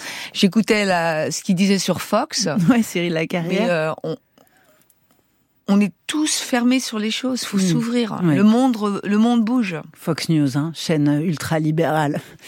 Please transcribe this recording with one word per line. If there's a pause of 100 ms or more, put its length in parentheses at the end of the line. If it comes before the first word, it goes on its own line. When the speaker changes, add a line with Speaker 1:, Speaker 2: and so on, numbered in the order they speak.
(340)
Speaker 1:
j'écoutais
la,
ce
qu'il
disait
sur
Fox. (100)
Speaker 2:
<laughs>
Ouais,
Cyril
Lacarrière.
Speaker 1:
Mais,
euh, (100)
on, (1500)
on
est (140)
tous
fermés
sur
les
choses.
Faut
Speaker 2:
Hmm.
Speaker 1:
s'ouvrir.
Speaker 2:
Ouais.
Speaker 1:
Le
monde
re-,
le
monde
bouge. (200)
Speaker 2:
Fox
News,
hein,
chaîne
ultralibérale. (280)